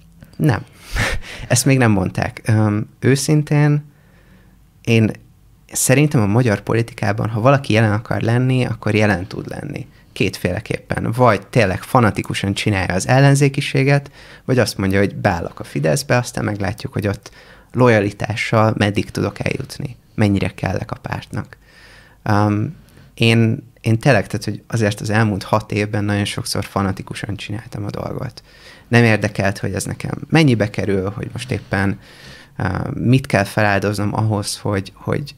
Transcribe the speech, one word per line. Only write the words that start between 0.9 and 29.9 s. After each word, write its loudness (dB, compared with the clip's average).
<laughs> -10
Ezt 0
még 4
nem 4
mondták. -2
Öm, 2
őszintén, 2
én 4
szerintem 2
a 2
magyar 2
politikában, -2
ha -4
valaki 4
jelen 4
akar -2
lenni, 2
akkor -2
jelen 2
tud -10
lenni. -10
Kétféleképpen. -4
Vagy 2
tényleg 0
fanatikusan 0
csinálja 0
az -2
ellenzékiséget, 2
vagy 2
azt 0
mondja, 0
hogy 0
„Beállok -2
a -12
Fideszbe, 0
aztán -4
meglátjuk, -6
hogy -2
ott -6
lojalitással 2
meddig 0
tudok -4
eljutni. -8
Mennyire 2
kellek -4
a -6
pártnak.” -8
Öm, 0
én, 2
én 2
tényleg, 2
tehát, -6
hogy -8
azért 0
az -6
elmúlt 0
hat -2
évben -2
nagyon 0
sokszor -6
fanatikusan -4
csináltam -10
a -8
dolgot. -10
Nem 6
érdekelt, 2
hogy -6
ez -4
nekem -8